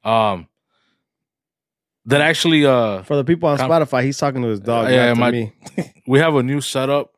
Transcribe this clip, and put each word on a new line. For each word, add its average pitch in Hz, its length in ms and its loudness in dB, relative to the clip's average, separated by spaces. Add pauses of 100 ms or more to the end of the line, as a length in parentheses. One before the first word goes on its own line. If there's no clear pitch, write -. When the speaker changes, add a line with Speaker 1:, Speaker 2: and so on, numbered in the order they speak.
(100)
Speaker 1:
Um, 104 380 0 (1600)
that 139 140 2
actually, 156 440 2
uh, 113 380 2
Speaker 2:
For 143 140 -4
the 135 80 -2
people 165 240 0
on 143 100 0
Speaker 1:
com- 131 120 -2
Speaker 2:
Spotify, 143 320 0
he's 139 160 -4
talking 131 240 -4
to 117 60 -2
his 107 120 -4
dog, 113 260 -2
Speaker 1:
Uh, 127 40 0
yeah, 127 180 4
Speaker 2:
not 120 60 2
to 117 60 0
Speaker 1:
my 120 100 2
Speaker 2:
me. 117 220 -4 (240)
<laughs> - 300 -10
Speaker 1:
we 131 140 2
have 160 160 2
a 127 60 2
new 139 180 -2
setup 135 580 -4